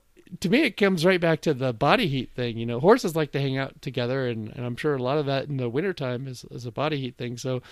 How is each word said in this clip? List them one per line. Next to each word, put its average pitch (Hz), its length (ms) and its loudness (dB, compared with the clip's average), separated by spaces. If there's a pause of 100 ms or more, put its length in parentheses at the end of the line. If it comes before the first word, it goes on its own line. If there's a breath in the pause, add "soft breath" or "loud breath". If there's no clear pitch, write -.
(400)
to 185 80 -2
me, 247 140 6
it - 160 0
comes 190 260 4
right 185 160 4
back 165 220 2
to 165 100 2
the 127 220 -2
body 165 340 2
heat 131 260 -4
thing. 120 220 -4
You 113 80 -4
know, 120 160 -4
horses 190 340 6
like 156 180 0
to 143 100 0
hang 135 160 0
out 135 240 -6
together, 127 440 -2
and, 113 300 -4
and 123 80 -6
I'm 120 120 -6
sure 151 180 0
a 127 80 -2
lot 131 160 0
of 143 80 0
that 135 220 -2
in 143 100 -4
the 123 100 0
wintertime 135 580 -2
is, 127 240 -12
is 131 140 -12
a 120 80 -10
body 147 260 -2
heat 131 200 -8
thing. 123 180 -6
So 127 240 -2 (120 loud breath)